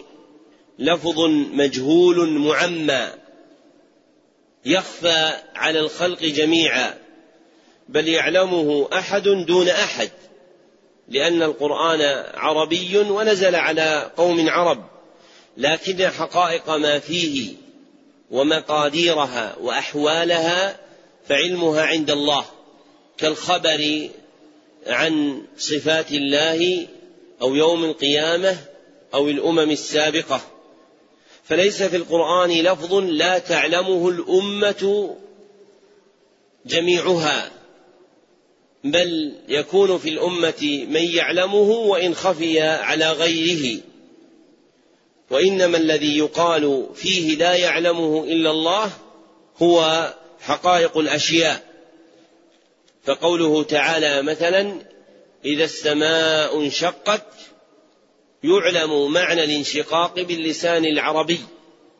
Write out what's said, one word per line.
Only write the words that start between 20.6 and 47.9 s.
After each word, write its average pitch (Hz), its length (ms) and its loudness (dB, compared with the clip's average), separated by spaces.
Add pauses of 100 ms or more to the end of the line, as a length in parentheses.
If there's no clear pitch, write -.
فعلمها 160 540 0
عند 151 280 0
الله، 143 340 0 (760)
كالخبر 156 880 -2 (800)
عن 147 560 0 (160)
صفات 151 540 -2
الله 160 760 0 (560)
أو 131 120 0
يوم 165 300 2
القيامة 160 720 0 (580)
أو 143 140 2
الأمم 156 420 0
السابقة. 151 720 -2 (1040)
فليس 190 380 0
في 180 140 0
القرآن 170 540 0
لفظ 170 440 0
لا 180 440 0
تعلمه 175 720 0
الأمة 196 1080 -2 (1500)
جميعها، 160 840 0 (1300)
بل 160 500 -2 (140)
يكون 175 500 2
في 143 100 -8
الأمة 156 800 -2
من 156 140 0
يعلمه 175 680 2
وإن 196 440 2
خفي 165 460 0
على 156 520 0
غيره، 160 680 -2 (1500)
وإنما 175 480 2
الذي 151 400 2
يقال 151 760 0
فيه 165 420 -2
لا 175 180 2
يعلمه 170 720 0